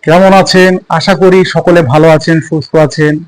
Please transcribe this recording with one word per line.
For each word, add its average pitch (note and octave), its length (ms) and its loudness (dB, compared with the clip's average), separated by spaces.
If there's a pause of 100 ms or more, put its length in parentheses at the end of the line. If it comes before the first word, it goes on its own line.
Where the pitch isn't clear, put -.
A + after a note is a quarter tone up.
কেমন F#3 300 2
আছেন? F#3 380 2 (180)
আশা E3 260 -2
করি F#3 300 2
সকলে E3+ 380 0
ভালো D#3 260 0
আছেন, D#3+ 320 0
সুস্থ - 360 -6
আছেন। D3+ 380 -2 (140)